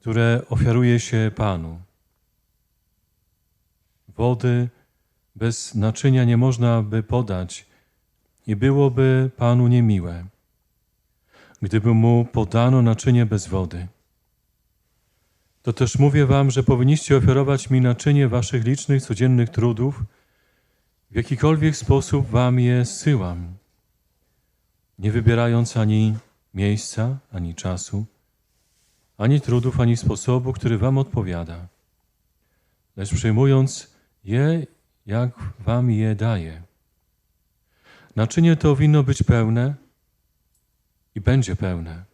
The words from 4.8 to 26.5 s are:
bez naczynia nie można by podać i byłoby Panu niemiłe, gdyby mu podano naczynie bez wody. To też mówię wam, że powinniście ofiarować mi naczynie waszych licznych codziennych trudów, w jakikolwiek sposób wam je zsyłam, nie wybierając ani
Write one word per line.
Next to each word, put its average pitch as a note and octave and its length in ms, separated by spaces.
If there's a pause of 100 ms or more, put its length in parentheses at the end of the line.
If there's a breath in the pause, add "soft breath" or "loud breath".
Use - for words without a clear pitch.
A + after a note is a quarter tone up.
bez - 400
naczynia B2 480
nie A#2+ 140
można A#2+ 440
by G#2+ 220
podać G2+ 600 (840)
i G#2+ 80
byłoby C3 800
Panu A#2+ 300
niemiłe, F#2+ 580 (1400 soft breath)
gdyby A2 320
mu A#2 320
podano A#2 560
naczynie A#2+ 440
bez G#2 220
wody. F2+ 400 (1800)
To A#2 100
też B2 260
mówię C#3+ 260
wam, C#3 260
że C3 120
powinniście C3+ 540
ofiarować C3+ 520
mi C3 120
naczynie C3+ 460
waszych A#2+ 380
licznych C3+ 380
codziennych A#2+ 460
trudów, A#2+ 540 (1080)
w - 40
jakikolwiek D3 600
sposób C3+ 540
wam B2 300
je B2 260
zsyłam, F2+ 680 (1500)
nie G#2 120
wybierając A#2 680
ani A2 380 (380)